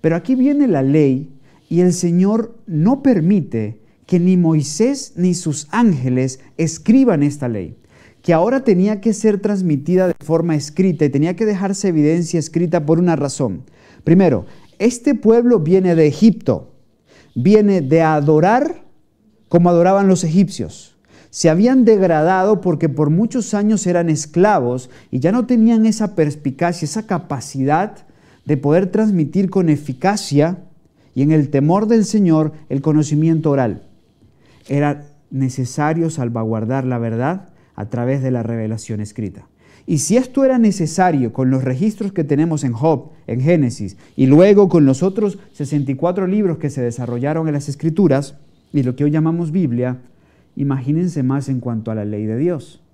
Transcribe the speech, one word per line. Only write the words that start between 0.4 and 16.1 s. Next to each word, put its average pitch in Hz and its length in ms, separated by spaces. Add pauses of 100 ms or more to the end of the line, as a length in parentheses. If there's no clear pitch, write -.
la 160 160
ley 139 480 (380)
y 165 120
el 180 120
Señor 185 640 (100)
no 196 360
permite 156 800 (260)
que 180 120
ni 185 180
Moisés 175 800
ni 175 180
sus - 360
ángeles 131 680 (160)
escriban 180 680
esta 143 260
ley, 101 280 (460)
que 170 100
ahora 233 320
tenía 202 360
que 226 120
ser 202 280
transmitida 185 680
de 175 120
forma 165 360
escrita 160 480
y 143 60
tenía 151 260
que 220 100
dejarse 196 420
evidencia 160 520
escrita 165 460
por 165 120
una 175 180
razón. 135 480 (380)
Primero, 165 440 (320)
este 247 360
pueblo 233 460
viene 180 340
de 160 120
Egipto, - 680 (640)